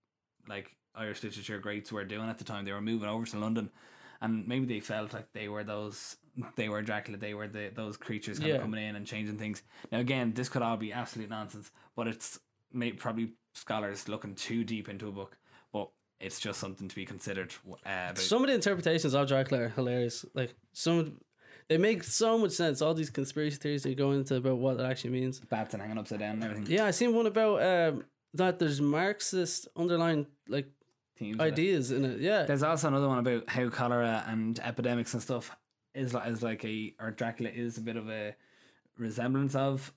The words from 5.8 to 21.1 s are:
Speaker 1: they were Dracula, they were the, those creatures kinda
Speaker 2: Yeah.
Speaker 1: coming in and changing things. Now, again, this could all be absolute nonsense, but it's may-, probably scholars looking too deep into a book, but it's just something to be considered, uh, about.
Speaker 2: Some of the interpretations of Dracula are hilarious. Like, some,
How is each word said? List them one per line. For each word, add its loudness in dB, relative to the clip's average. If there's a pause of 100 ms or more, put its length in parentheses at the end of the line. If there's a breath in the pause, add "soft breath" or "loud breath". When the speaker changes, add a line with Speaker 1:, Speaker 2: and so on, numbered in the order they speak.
Speaker 1:
they 0
were -2
Dracula, -4
they -6
were -6
the, -6
those -8
creatures -6
kinda 2
Speaker 2:
Yeah. 2
Speaker 1:
coming -2
in -4
and -8
changing -6
things. -6 (280 loud breath)
Now, 0
again, 2
this -2
could 0
all 0
be -6
absolute -8
nonsense, -10 (240 soft breath)
but -2
it's -4 (320)
may-, -2
probably -4 (220)
scholars -4
looking -6
too -2
deep -4
into -10
a -8
book, -12 (360 soft breath)
but -4 (300)
it's -8
just -6
something -8
to -12
be -8
considered, -6 (160)
uh, -14 (100)
about. -4
Speaker 2:
Some 4
of 4
the 6
interpretations 2
of 4
Dracula 4
are 0
hilarious. 0 (120)
Like, -2 (200)
some, 2 (480 loud breath)